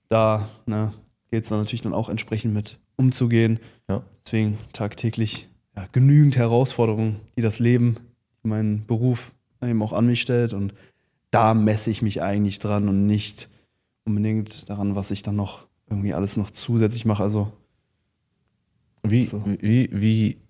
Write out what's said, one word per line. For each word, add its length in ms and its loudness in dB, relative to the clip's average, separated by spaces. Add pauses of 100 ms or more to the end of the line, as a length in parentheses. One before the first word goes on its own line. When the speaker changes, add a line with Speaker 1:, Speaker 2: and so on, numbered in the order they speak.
Speaker 1:
Da, 380 2 (180)
ne, 280 -4 (380)
geht's 180 -4
dann 100 -2
natürlich 220 -6
dann 120 -6
auch 160 -4
entsprechend 440 -4
mit 260 -6 (180)
umzugehen. 640 2 (300)
Speaker 2:
Ja. 140 -4 (220)
Speaker 1:
Deswegen 320 -2 (160)
tagtäglich, 760 -4 (300)
ja, 140 -10
genügend 460 6
Herausforderungen, 840 2 (180)
die 40 0
das 180 0
Leben, 380 2 (460)
mein 420 -2
Beruf 460 -2 (320)
eben 200 0
auch 100 -6
an 140 2
mich 140 2
stellt. 320 0
Und 200 -6 (560)
da 240 4
messe 380 2
ich 100 -4
mich 200 -2
eigentlich 380 0
dran 300 0
und 160 2
nicht 440 -2 (560)
unbedingt 640 -4
daran, 260 -4
was 160 -4
ich 100 -6
dann 140 -6
noch 320 -6 (220)
irgendwie 240 -4
alles 240 -2
noch 120 -4
zusätzlich 560 0
mache. 180 2
Also 280 -2 (1500)
Speaker 2:
Wie, 220 4
Speaker 1:
so. 200 -6
Speaker 2:
wie, 460 2
wie 460 2 (120)